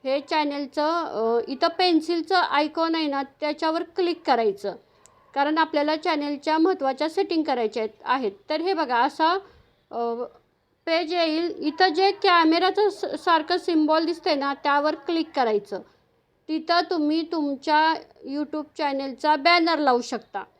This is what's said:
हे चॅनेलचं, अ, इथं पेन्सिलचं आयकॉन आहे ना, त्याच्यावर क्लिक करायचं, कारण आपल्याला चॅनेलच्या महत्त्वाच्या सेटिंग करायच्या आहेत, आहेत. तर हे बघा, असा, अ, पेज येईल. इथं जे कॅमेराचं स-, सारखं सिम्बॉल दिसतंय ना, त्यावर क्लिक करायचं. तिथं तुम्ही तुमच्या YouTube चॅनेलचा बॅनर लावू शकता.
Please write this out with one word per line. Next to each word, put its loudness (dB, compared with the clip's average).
हे -2
चॅनेलचं, -2
अ, 0
इथं 0
पेन्सिलचं 0
आयकॉन 0
आहे -2
ना, -4
त्याच्यावर -4
क्लिक -4
करायचं, 0
कारण 0
आपल्याला 0
चॅनेलच्या -2
महत्त्वाच्या 2
सेटिंग 0
करायच्या -2
आहेत, -6
आहेत. -2
तर -2
हे 0
बघा, 0
असा, 2
अ, -4
पेज -2
येईल. 0
इथं 0
जे 2
कॅमेराचं 4
स-, -8
सारखं 0
सिम्बॉल 2
दिसतंय -2
ना, -2
त्यावर 2
क्लिक -4
करायचं. 0
तिथं 0
तुम्ही 0
तुमच्या 0
YouTube -8
चॅनेलचा -2
बॅनर 2
लावू 2
शकता. -10